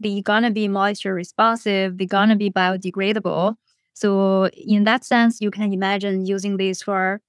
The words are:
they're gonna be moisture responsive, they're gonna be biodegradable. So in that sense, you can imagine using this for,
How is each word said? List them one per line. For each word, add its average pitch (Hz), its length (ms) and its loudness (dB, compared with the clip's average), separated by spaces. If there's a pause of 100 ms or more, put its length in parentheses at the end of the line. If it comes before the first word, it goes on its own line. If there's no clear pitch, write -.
they're 202 220 -4
gonna 220 280 2
be 208 160 0
moisture 196 460 -2
responsive, 190 840 0
they're 190 80 -2
gonna 208 300 4
be 202 140 0
biodegradable. 190 1080 -2 (360)
So 190 600 2
in 208 320 2
that 233 200 0
sense, 233 360 2
you 208 100 0
can 202 220 -4
imagine 190 540 -2
using 196 320 -2
this 190 240 -2
for, 190 460 -2